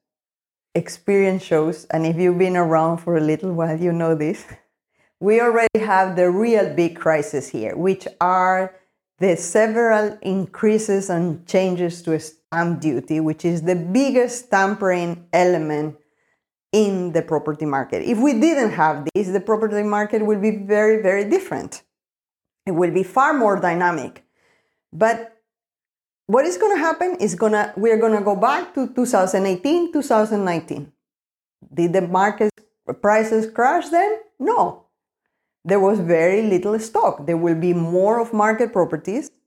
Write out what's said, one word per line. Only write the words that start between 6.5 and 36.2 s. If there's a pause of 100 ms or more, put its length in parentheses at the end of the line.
big
crisis
here,
which (140)
are (440)
the
several
increases
and
changes
to
stamp
duty,
which
is
the
biggest
tampering
element (760)
in
the
property
market.
If
we
didn't
have
this,
the
property
market
will
be
very,
very
different. (840)
It
will
be
far
more
dynamic. (680)
But (880)
what
is
gonna
happen
is
gonna,
we
are
gonna
go
back
to
two
thousand
eighteen,
two
thousand
nineteen. (840)
Did
the
market (500)
prices
crash
then? (200)
No. (840)
There
was
very